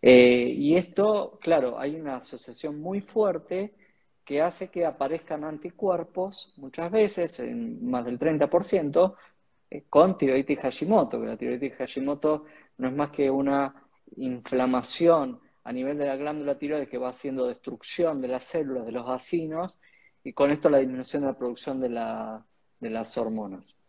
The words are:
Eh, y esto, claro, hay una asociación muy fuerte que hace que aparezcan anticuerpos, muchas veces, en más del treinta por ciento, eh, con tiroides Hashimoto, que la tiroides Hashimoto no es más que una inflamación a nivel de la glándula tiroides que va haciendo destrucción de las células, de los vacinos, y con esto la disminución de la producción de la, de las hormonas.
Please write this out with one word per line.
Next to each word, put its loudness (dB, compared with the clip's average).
Eh, 10
y 2
esto, 0
claro, 0
hay -4
una -8
asociación -12
muy -6
fuerte -2
que -2
hace -2
que -2
aparezcan -4
anticuerpos, -6
muchas -10
veces, 0
en -6
más -2
del -6
treinta 2
por 2
ciento, 2
eh, -14
con 6
tiroides 2
Hashimoto, 0
que -4
la -8
tiroides -6
Hashimoto -2
no -4
es -4
más -2
que 0
una 0
inflamación 2
a -10
nivel -4
de -2
la -2
glándula -4
tiroides -4
que -8
va -4
haciendo -4
destrucción -4
de -6
las -4
células, -4
de -10
los -6
vacinos, -4
y -10
con 4
esto 2
la 6
disminución -2
de 0
la -6
producción -6
de -2
la, -6
de -8
las -6
hormonas. -6